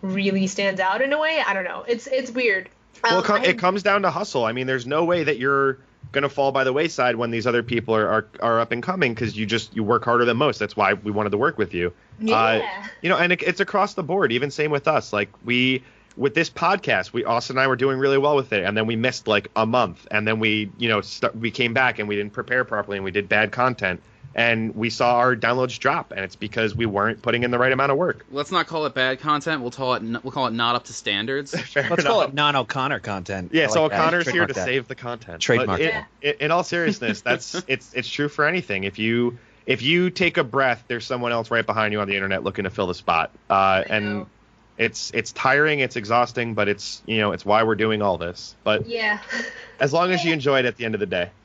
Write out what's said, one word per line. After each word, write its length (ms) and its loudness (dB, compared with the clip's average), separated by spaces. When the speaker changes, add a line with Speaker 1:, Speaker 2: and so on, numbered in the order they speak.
Speaker 1:
really 440 0
stands 340 -2
out 220 2
in 100 0
a 80 0
way. 260 0
I 60 0
don't 120 -2
know. 220 -8
It's, 200 -2
it's 240 -2
weird. 400 0
Speaker 2:
Well, 140 4
Speaker 1:
Um, 40 4
Speaker 2:
it 40 -4
com-, 160 4
Speaker 1:
I 60 -2
Speaker 2:
it 100 2
comes 240 0
down 180 2
to 100 2
hustle. 360 -2
I 60 0
mean, 140 -4
there's 200 -2
no 180 0
way 200 2
that 140 0
you're 380 2
gonna 180 0
fall 220 2
by 120 2
the 80 2
wayside 440 2
when 140 -2
these 160 -2
other 160 2
people 320 0
are, 140 4
are, 180 2
are 200 2
up 120 -2
and 100 -4
coming, 320 0
'cause 220 -4
you 80 -2
just, 320 -4
you 80 -2
work 220 2
harder 180 4
than 140 2
most. 200 2
That's 160 -4
why 200 4
we 160 -6
wanted 220 0
to 40 0
work 220 0
with 160 -2
you. 140 0
Uh, 20 -8
Speaker 1:
Yeah. 240 -8
Speaker 2:
you 80 0
know, 80 4
and 120 4
it, 120 0
it's 180 -2
across 320 0
the 100 -6
board. 300 0
Even 180 0
same 200 -2
with 180 0
us. 240 0
Like, 160 0
we, 380 2
with 180 0
this 140 2
podcast, 640 0
we, 140 -2
Austin 320 0
and 60 4
I 20 4
were 100 2
doing 220 0
really 180 4
well 200 4
with 180 0
it, 100 2
and 100 0
then 120 2
we 100 -2
missed, 320 -2
like, 260 2
a 120 2
month, 440 0
and 160 -2
then 140 0
we, 380 0
you 100 0
know, 140 2
st-, 340 -4
we 140 -4
came 240 0
back 240 2
and 100 -4
we 80 -2
didn't 160 -4
prepare 320 -2
properly, 320 -4
and 80 -6
we 60 -4
did 180 -2
bad 240 2
content. 480 -2
And 440 0
we 140 -2
saw 260 2
our 180 4
downloads 460 0
drop, 320 -2
and 80 -8
it's 160 -8
because 360 -4
we 140 -2
weren't 340 0
putting 220 0
in 80 0
the 80 0
right 140 4
amount 180 2
of 80 2
work. 320 -2
Speaker 3:
Let's 220 -6
not 160 0
call 180 -4
it 80 -6
bad 240 0
content. 420 -2
We'll 120 -6
call 220 -2
it 100 -4
n-, 180 -4
we'll 80 -8
call 160 -2
it 60 -2
not 240 0
up 80 -4
to 80 -18
standards. 580 -4
Speaker 2:
<laughs> 120 -12
Fair 180 0
Speaker 4:
Let's 140 2
call 160 4
Speaker 2:
enough. 100 2
Speaker 4:
it 60 -6
non-O'Connor 640 0
content. 520 -6
Speaker 2:
Yeah, 120 4
Speaker 4:
I 20 2
Speaker 2:
so 160 4
Speaker 4:
like 80 4
that. 100 0
Speaker 2:
O'Connor's 260 2
here 60 -4
Speaker 4:
Trademark 40 -6
Speaker 2:
to 40 -4
Speaker 4:
that. 120 -2
Speaker 2:
save 200 -2
the 80 -12
content. 480 -10
Speaker 4:
Trademark 240 4
Speaker 2:
But 140 0
Speaker 4:
it. 120 0
Speaker 1:
Yeah. 120 -6
Speaker 2:
in, 80 0
in, 120 -2
in 100 0
all 100 2
seriousness, 600 -2
that's, 320 -2
Speaker 4:
<laughs> 120 -4
Speaker 2:
it's, 260 -4
it's 160 -6
true 200 -2
for 180 0
anything. 380 -2
If 160 -6
you, 360 0
if 160 2
you 280 2
take 260 0
a 80 2
breath, 420 0
there's 180 -4
someone 280 -2
else 180 -2
right 160 2
behind 260 0
you 80 0
on 60 0
the 80 -2
internet 300 -2
looking 200 -4
to 60 -2
fill 160 -2
the 80 -2
spot. 380 0
Uh, 40 4
Speaker 1:
I 360 4
Speaker 2:
and 140 0
Speaker 1:
know. 220 -6
Speaker 2:
it's, 340 -2
it's 200 -4
tiring, 480 2
it's 160 -2
exhausting, 580 0
but 140 2
it's, 360 -6
you 140 -2
know, 140 2
it's 120 -8
why 200 4
we're 100 4
doing 260 0
all 160 2
this. 460 -10
But 240 0
Speaker 1:
Yeah. 320 -2
Speaker 2:
as 120 2
long 200 2
as 100 0
you 80 0
Speaker 1:
Yeah. 40 2
Speaker 2:
enjoy 260 2
it 60 0
at 100 -4
the 80 -8
end 100 -2
of 60 -2
the 60 -2
day. 240 -2